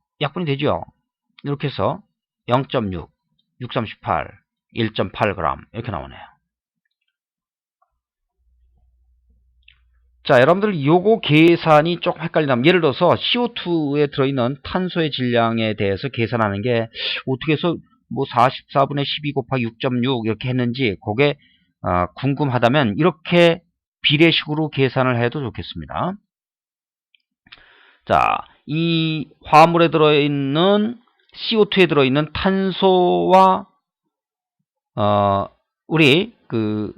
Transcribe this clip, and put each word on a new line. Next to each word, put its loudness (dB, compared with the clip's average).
약분이 -6
되죠. -2
이렇게 -6
해서 -4
영점육, -4
육삼십팔, -6
일점팔 -4
그램 -4
이렇게 -10
나오네요. -12
자, 4
여러분들 2
요거 4
계산이 4
조금 -4
헷갈리다면, 0
예를 4
들어서 2
씨오투에 -2
들어있는 -2
탄소의 -4
질량에 0
대해서 -2
계산하는 -2
게 -2
어떻게 -4
해서 -2
뭐 -6
사십사분의 0
십이 -8
곱하기 -4
육점육 -4
이렇게 -4
했는지 -2
그게, 0
어, -2
궁금하다면 0
이렇게 2
비례식으로 0
계산을 0
해도 -2
좋겠습니다. -10
자, 2
이 -4
화물에 6
들어있는 2
씨오투에 0
들어있는 2
탄소와, 2
어, 2
우리 2
그 -4